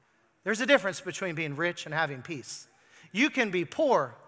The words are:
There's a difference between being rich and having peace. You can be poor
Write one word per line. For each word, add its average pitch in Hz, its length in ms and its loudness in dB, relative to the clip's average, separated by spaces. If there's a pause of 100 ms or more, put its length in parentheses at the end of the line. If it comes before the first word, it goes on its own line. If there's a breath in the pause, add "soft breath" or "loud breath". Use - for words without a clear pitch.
(440 soft breath)
There's 208 180 0
a 254 60 0
difference 214 340 4
between 180 320 -6
being 151 220 -4
rich 170 320 -2
and 151 60 -8
having 143 280 -2
peace. - 460 -12 (440 loud breath)
You 269 200 2
can 233 180 0
be 180 160 0
poor 185 500 2 (120)